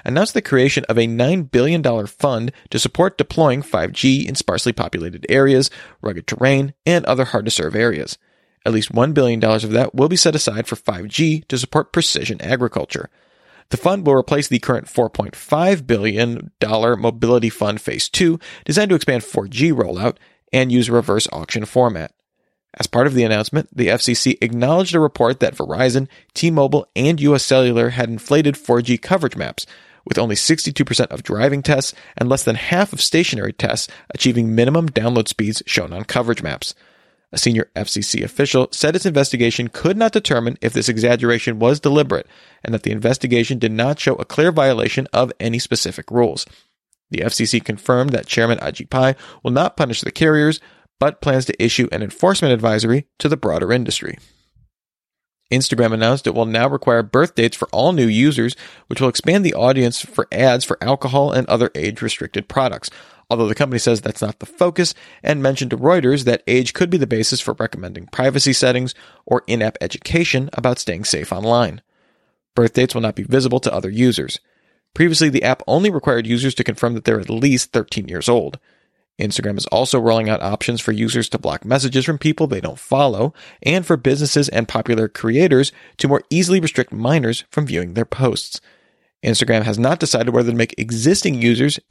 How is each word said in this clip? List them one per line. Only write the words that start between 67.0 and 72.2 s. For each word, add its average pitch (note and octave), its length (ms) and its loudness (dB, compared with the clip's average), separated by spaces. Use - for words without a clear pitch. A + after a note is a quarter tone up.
basis A2 340 -2
for A2+ 140 -4
recommending F#2+ 520 -8
privacy C3+ 460 0
settings B2+ 420 0
or B2 220 0
in-app A2 320 -2
education D3 720 -2
about B2 260 -2
staying F2+ 260 -6
safe - 280 -4
online. G#2 500 0